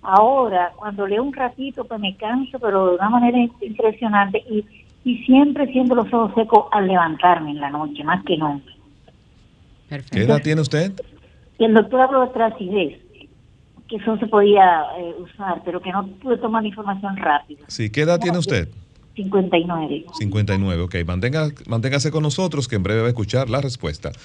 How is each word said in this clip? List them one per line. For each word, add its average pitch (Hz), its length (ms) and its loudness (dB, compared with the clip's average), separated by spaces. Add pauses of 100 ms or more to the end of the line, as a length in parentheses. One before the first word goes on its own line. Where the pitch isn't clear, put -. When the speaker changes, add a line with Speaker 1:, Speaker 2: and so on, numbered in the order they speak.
Speaker 1:
Ahora, 208 760 4
cuando 202 300 -6
leo 208 160 0
un 277 120 -4
ratito, 262 500 -8
pues 220 160 -10
me 196 160 -6
canso, 247 420 -4
pero 196 320 0
de 180 40 4
una 190 160 0
manera 240 260 4
im-, 240 240 2
impresionante. 214 880 0
Y, 208 160 -2 (400)
y 247 200 -2
siempre 285 480 4
siento 254 220 2
los 233 200 2
ojos 226 200 0
secos 220 380 4
al 208 160 2
levantarme 170 640 2
en 147 100 -8
la 143 80 -6
noche, 147 340 -8
más 160 220 -2
que 170 140 -2
nunca. 147 340 -4 (1160)
Speaker 2:
Perfecto. 139 280 -10
Speaker 3:
¿Qué 98 60 0
edad 143 200 4
tiene 156 180 0
usted? 156 320 0 (680)
Speaker 1:
El 220 160 4
doctor 226 260 4
habló 262 220 4
de 247 100 -2
tracidez, 208 680 -2 (920)
que 226 80 -10
eso 220 220 -4
se 220 80 -4
podía, 202 560 6 (160)
eh, 170 220 -10
usar, 180 440 -8
pero 175 160 -6
que 180 120 -10
no 196 140 -4 (140)
pude 247 180 -2
tomar 226 240 -2
la 214 60 -4
información 196 480 -8
rápido. 147 520 -4
Speaker 3:
Sí, 110 220 -6
¿qué 143 120 -4
edad 170 160 2
tiene 175 160 -2
Speaker 1:
No, 180 60 -2
Speaker 3:
usted? 95 280 -2 (460)
Speaker 1:
cincuenta 190 420 0
y 165 80 2
nueve. 160 400 -6 (140)
Speaker 3:
Cincuenta 101 360 0
y 95 40 0
nueve, 92 240 -2
ok. 90 140 -6 (100)
Mantenga, 123 420 -2 (200)
manténgase 131 420 -2
con 151 120 -2
nosotros, 151 460 -2
que 113 80 -4
en 98 60 0
breve 104 180 0
va 113 60 0
a 123 40 2
escuchar 120 380 -2
la 123 140 -2
respuesta. 80 480 -8 (140)